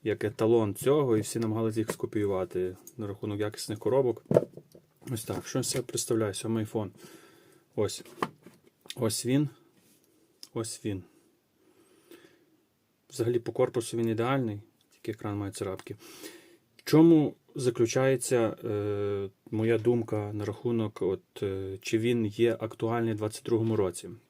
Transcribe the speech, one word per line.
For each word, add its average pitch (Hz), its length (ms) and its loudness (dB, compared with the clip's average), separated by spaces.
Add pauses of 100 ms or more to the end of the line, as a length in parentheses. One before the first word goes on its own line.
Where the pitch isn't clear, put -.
як 104 200 -2
еталон 110 520 2
цього, 131 420 2
і 107 40 2
всі 110 180 -4
намагалися 113 400 0
їх 107 120 -2
скопіювати 92 840 -2 (200)
на 110 100 -6
рахунок 101 320 -6
якісних 104 400 -6
коробок. 123 460 2 (880)
Ось 110 120 -6
так, 90 240 -8
що 131 160 -4
з - 60 -4
себе 127 140 -4
представляє 110 500 -2
сьомий 110 320 -2
iPhone. 104 240 -6 (880)
Ось. 104 280 -2 (920)
Ось 113 300 -2
він. 135 240 2 (1040)
Ось 113 320 -8
він. 95 180 -6 (2000)
Взагалі 120 300 0
по 117 120 -6
корпусу 123 460 -2
він 117 120 0
ідеальний, 117 500 0 (320)
тільки - 200 -10
екран 104 260 -6
має 101 140 -4
царапки. 98 440 -8 (800)
В - 60 -20
чому 156 520 8 (200)
заключається, 127 1080 2
е, 101 680 -2 (220)
моя 113 260 2
думка 110 560 0
на 104 120 -4
рахунок, 110 560 -2
от, 92 200 0 (200)
е, 95 400 -4
чи - 160 -2
він 117 280 2
є 113 340 2
актуальний 113 540 -2
в 107 40 -4
двадцять 107 260 -4
другому 110 320 2
році? 95 340 -2 (200)